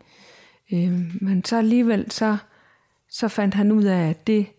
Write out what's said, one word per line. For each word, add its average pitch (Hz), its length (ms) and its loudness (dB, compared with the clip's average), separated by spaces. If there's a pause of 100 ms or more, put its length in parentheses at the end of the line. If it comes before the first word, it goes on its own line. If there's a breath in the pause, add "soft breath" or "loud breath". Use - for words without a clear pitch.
(720 soft breath)
Øhm, 175 480 -2
men 190 240 0
så 233 120 -2
alligevel, 226 540 2
så, 214 260 -2 (760 soft breath)
så - 180 -4
fandt 202 260 -2
han 208 180 2
ud 214 120 4
af, 180 240 2
at - 180 -4
det, 214 200 2 (120)